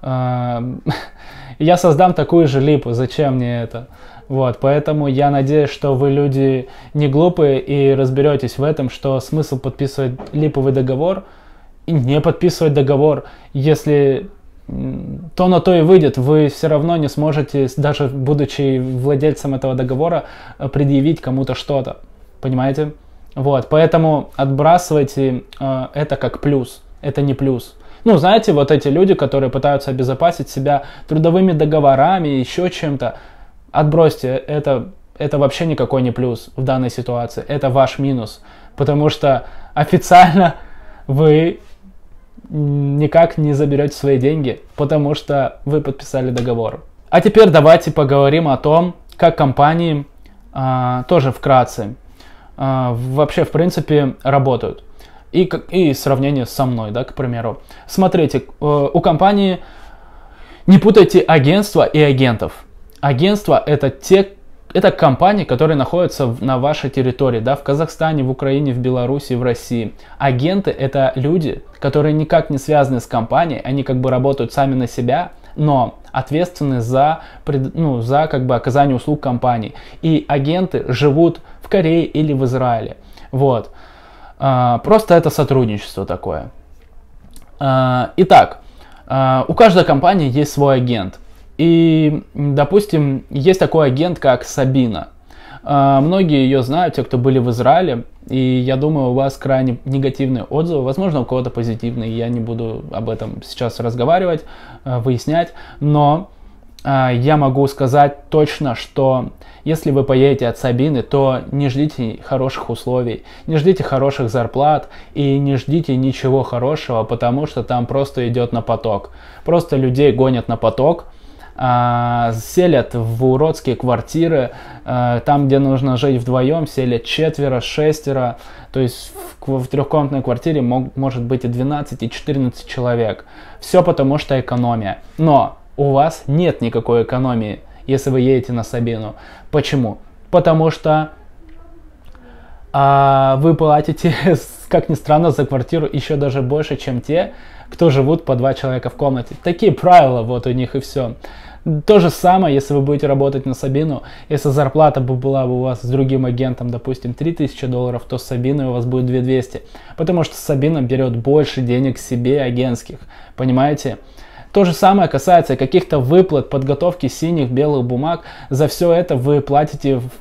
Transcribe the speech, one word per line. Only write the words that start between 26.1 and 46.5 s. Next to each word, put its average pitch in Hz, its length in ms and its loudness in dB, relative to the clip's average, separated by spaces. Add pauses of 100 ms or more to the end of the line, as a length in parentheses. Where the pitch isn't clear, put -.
как - 240 -6
плюс, 139 420 -2 (200)
это 143 200 -4
не 139 120 0
плюс. 131 420 -4 (280)
Ну, 220 140 6
знаете, 202 360 4
вот 143 180 4
эти 143 160 2
люди, 175 260 4
которые 135 360 0
пытаются 139 420 -2
обезопасить 131 580 -2
себя 139 340 -2 (240)
трудовыми 170 440 2
договорами, 151 760 2
еще 143 400 -2
чем-то, 139 480 -6 (540)
отбросьте, 156 580 2 (180)
это, 143 420 -2 (280)
это 147 200 -4
вообще 143 280 0
никакой 131 360 -2
не 123 100 0
плюс 123 440 -6
в 131 80 -6
данной 127 260 -2
ситуации, 120 580 -8
это 139 220 -4
ваш 131 300 2
минус, 131 420 -4 (340)
потому 147 340 2
что 139 360 0 (300)
официально 175 800 6 (520)
вы 156 520 4 (880)
никак 147 880 0
не 147 160 0
заберете 143 400 0
свои 139 240 0
деньги, 135 440 0 (140)
потому 147 400 0
что 139 500 -4
вы 147 160 0
подписали 131 500 -6
договор. 120 520 -4 (260)